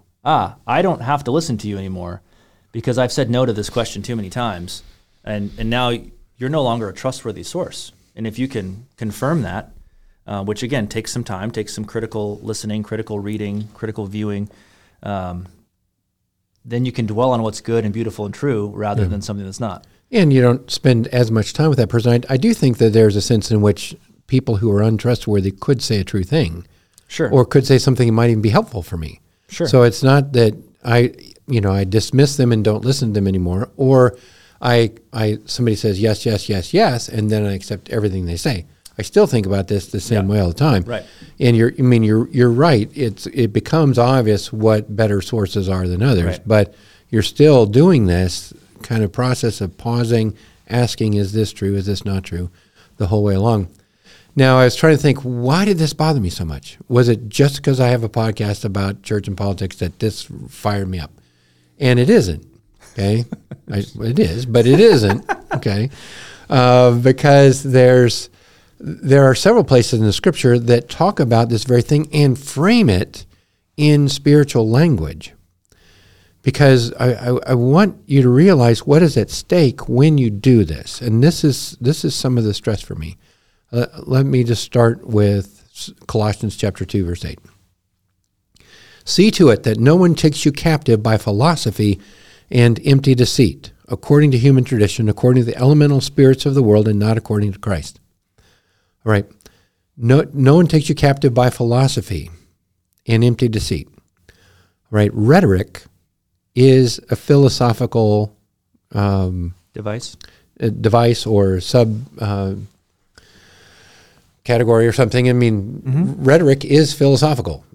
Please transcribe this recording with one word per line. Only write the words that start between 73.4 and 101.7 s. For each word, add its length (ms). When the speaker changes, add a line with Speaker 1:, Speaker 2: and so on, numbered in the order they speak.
Speaker 2:
in 320
spiritual 640
language. 640
Because 520
I, 380
I, 60
I 60
want 420
you 160
to 60
realize 580
what 160
is 140
at 120
stake 600
when 300
you 120
do 340
this. 380
And 200
this 200
is, 380
this 240
is 100
some 240
of 60
the 100
stress 260
for 140
me. 220
Uh, 140
let 220
me 160
just 220
start 420
with 640
s-, 200
Colossians 480
chapter 280
two, 220
verse 180
eight. 140
"See 260
to 200
it 120
that 160
no 160
one 220
takes 280
you 60
captive 540
by 120
philosophy 840
and 340
empty 300
deceit, 560
according 460
to 60
human 260
tradition, 440
according 360
to 80
the 40
elemental 440
spirits 460
of 100
the 80
world, 240
and 100
not 180
according 360
to 80
Christ." 400
All 60
right. 140
"No, 280
no 220
one 100
takes 220
you 80
captive 360
by 160
philosophy 800